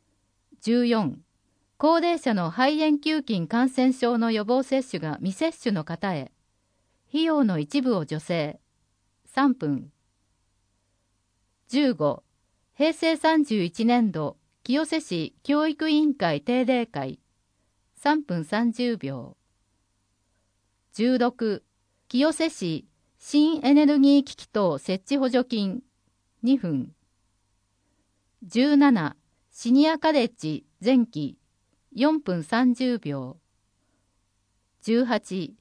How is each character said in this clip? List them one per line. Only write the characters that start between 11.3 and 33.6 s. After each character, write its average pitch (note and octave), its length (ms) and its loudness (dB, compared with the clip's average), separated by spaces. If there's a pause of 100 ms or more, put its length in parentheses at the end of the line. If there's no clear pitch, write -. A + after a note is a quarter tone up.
十 C4 260 2
五、 D3 280 -2 (520)
平 D#4 180 0
成 D#4+ 240 -2
三 D#4+ 260 2
十 G#3+ 200 -2
一 G3 220 -4
年 A#3 260 2
度、 D#3 260 -6 (260)
清 C#4+ 220 -2
瀬 D#4+ 140 -4
市 D#3+ 420 -6
教 D4 260 0
育 D#4 220 -4
委 D4+ 60 2
員 D4+ 180 2
会 D#3+ 300 -2
定 B3 220 0
例 A#3+ 200 0
会。 C3+ 340 -10 (760)
三 D4+ 260 0
分 F3 220 -4
三 A3+ 280 -2
十 A#3+ 260 -4
秒。 C3+ 380 -10 (1600)
十 B3 240 0
六、 A#3 460 -2 (440)
清 C#4+ 240 2
瀬 D#4+ 200 -2
市 E3 340 -6 (320)
新 D4+ 460 2
エ C4+ 100 4
ネ D4 140 6
ル D4 120 4
ギ C#4 200 6
ー C4+ 40 2
機 - 120 -18
器 - 100 -20
等 F3+ 320 -2
設 F#3+ 380 -4
置 - 20 2
補 C4 140 0
助 B3 120 2
金。 G#3 380 -4 (640)
二 B3+ 160 2
分。 D3 340 -6 (1500)
十 C4 340 2
七、 A#3+ 400 4 (320)
シ - 220 -4
ニ C#4+ 180 6
ア D#4+ 80 0
カ D#4+ 140 0
レ C4 140 2
ッ - 120 -4
ジ D#3 300 -8 (120)
前 A#3 280 2
期。 D3 320 -8 (540)
四 D4 280 0
分 F3 200 -4
三 A#3+ 320 0
十 B3 260 -2
秒。 C#3 380 -8 (1400)